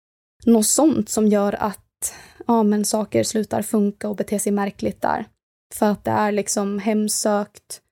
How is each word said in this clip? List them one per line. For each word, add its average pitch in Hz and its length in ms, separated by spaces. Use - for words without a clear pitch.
något 226 220
sånt 262 420
som 214 180
gör 202 360
att, - 500
ja, 233 160
men 208 220
saker 220 380
slutar 214 380
funka 208 480
och 202 60
bete 202 240
sig 202 120
märkligt 202 500
där. - 240
För - 120
att 202 180
det - 80
är 214 200
liksom 202 480
hemsökt, 208 1040